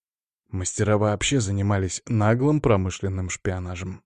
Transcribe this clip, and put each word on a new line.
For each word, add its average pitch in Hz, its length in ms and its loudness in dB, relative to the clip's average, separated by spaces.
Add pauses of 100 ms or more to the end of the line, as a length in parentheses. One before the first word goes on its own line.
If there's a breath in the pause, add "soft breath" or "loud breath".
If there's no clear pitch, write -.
(480)
Мастера 101 480 0
вообще 107 440 0
занимались 98 680 0
наглым 120 540 2
промышленным 95 720 0
шпионажем. 92 760 -8